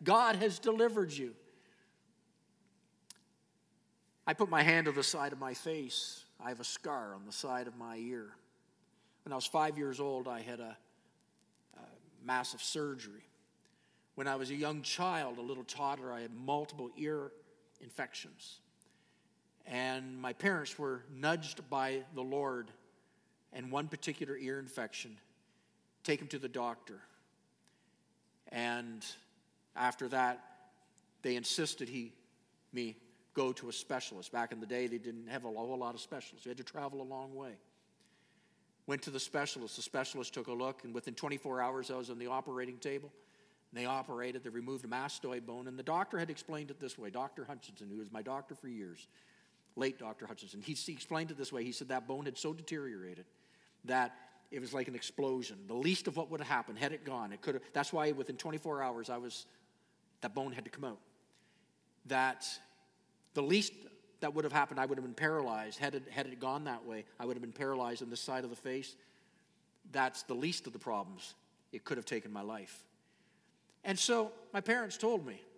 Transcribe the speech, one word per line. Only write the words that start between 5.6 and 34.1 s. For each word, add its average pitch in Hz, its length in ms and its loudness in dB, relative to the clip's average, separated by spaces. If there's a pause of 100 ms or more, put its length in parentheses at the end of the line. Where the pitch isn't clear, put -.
I 120 60 -2
have 123 100 -4
a 120 60 -6
scar 117 500 -2
on 98 100 -12
the 104 60 -10
side 123 360 0
of 120 100 -8
my 117 180 -6
ear. 117 320 -4 (960)
When - 80 -8
I 139 40 -2
was 127 100 0
five 156 320 6
years 139 240 0
old, 131 260 0
I 120 140 -4
had 117 180 -6
a, 113 160 -8 (1000)
a - 40 -16 (440)
massive 123 360 2
surgery. 123 600 -2 (920)
When 139 120 0
I 139 80 4
was 131 140 0
a 143 60 -2
young 147 260 2
child, 156 560 2
a 123 40 -6
little 127 220 -2
toddler, 135 480 -2
I 120 80 -4
had 117 160 -6
multiple 143 640 0
ear 151 340 0 (480)
infections. - 800 -8 (1040)
And 131 540 -2
my 127 140 -4
parents 170 440 2
were 131 280 -2 (100)
nudged 151 540 2
by 135 340 2 (120)
the 131 60 -2
Lord 131 480 0 (840)
and 127 180 -6
one 143 160 2
particular 147 480 -2
ear 135 240 -2
infection, 123 580 -6 (840)
"Take 147 180 2
him 147 60 -10
to 139 120 -4
the 131 100 -4
doctor." 120 520 -4 (1500)
And 120 560 -2 (720)
after 123 340 2
that, 127 640 2 (480)
they 123 160 2
insisted 135 500 0
he, 117 260 -6 (600)
me, 117 240 -2 (360)
go 131 200 4
to 120 160 -6
a 113 40 -6
specialist. - 600 -4